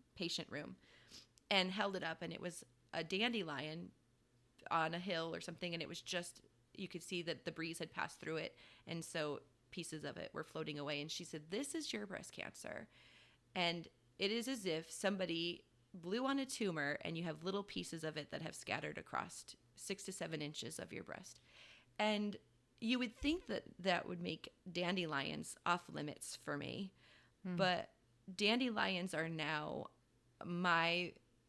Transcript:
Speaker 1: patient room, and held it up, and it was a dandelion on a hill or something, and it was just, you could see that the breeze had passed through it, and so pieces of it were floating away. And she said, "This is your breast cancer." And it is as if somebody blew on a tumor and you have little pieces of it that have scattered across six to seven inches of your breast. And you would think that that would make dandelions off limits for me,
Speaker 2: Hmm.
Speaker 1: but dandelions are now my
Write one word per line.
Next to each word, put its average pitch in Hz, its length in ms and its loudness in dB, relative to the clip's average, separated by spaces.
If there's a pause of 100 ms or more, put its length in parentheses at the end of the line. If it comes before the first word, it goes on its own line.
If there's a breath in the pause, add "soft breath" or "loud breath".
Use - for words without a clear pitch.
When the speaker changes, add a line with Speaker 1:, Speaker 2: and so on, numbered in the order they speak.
(160)
Speaker 1:
patient - 340 -2
room, 139 260 -6 (760 loud breath)
and 190 180 6
held 196 260 2
it 180 80 -2
up, 165 200 -2
and 165 100 -4
it - 80 -10
was 175 240 -6 (260)
a 165 120 0
dandelion 170 840 0 (840)
on 160 240 4
a 170 40 -2
hill 165 360 0
or 165 60 -2
something, 170 340 -4
and 165 80 -2
it - 40 -6
was - 140 -6
just, - 400 -2 (340)
you 190 120 -4
could 170 160 -6
see 180 180 -2
that 160 240 -2
the 165 60 -2
breeze 165 260 -2
had 160 160 -4
passed - 260 0
through 160 180 0
it, - 180 -2 (320 loud breath)
and 165 180 -2
so 151 360 0 (280)
pieces 160 340 -6
of 147 140 -4
it - 160 -6
were 156 100 -2
floating 156 360 -4
away. 147 220 0
And 151 100 -4
she - 120 -4
said, 151 280 -6
"This 247 240 -2
is 320 180 -2
your 208 140 -2
breast 185 240 -6
cancer." - 560 -8 (680 loud breath)
And 170 320 2 (300)
it 196 140 4
is 233 160 2
as 247 180 0
if 160 260 0
somebody 175 720 2 (300)
blew 190 320 2
on 277 140 4
a 269 60 2
tumor 165 560 2
and 165 160 -2
you 165 60 0
have 160 200 -2
little 196 200 0
pieces 170 400 -6
of 156 140 0
it 147 140 -4
that - 100 -4
have 160 140 -4
scattered 151 420 -2
across - 580 -4 (200)
six - 280 -6
to - 80 -6
seven 160 300 -2
inches 147 360 -4
of - 160 -6
your - 100 -6
breast. - 360 -12 (580 loud breath)
And 208 400 2 (420)
you 240 200 4
would 240 160 0
think 311 320 2
that - 160 0 (160)
that 180 280 4
would 175 140 -4
make 175 320 -4 (180)
dandelions 165 840 0 (100)
off 175 160 6 (100)
limits - 520 -4
for 147 140 0
me, 190 340 -4 (520 loud breath)
Speaker 2:
Hmm. 180 120 -2
Speaker 1:
but 180 340 4 (460)
dandelions 208 800 4
are 165 160 2
now 156 580 0 (580)
my 175 680 4 (360)